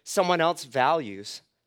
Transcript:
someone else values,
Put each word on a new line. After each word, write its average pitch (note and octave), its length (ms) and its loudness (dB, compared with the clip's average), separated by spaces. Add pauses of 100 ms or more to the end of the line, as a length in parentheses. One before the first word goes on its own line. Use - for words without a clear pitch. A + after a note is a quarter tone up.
someone F3+ 360 2
else E3 240 0
values, B2+ 800 -2 (240)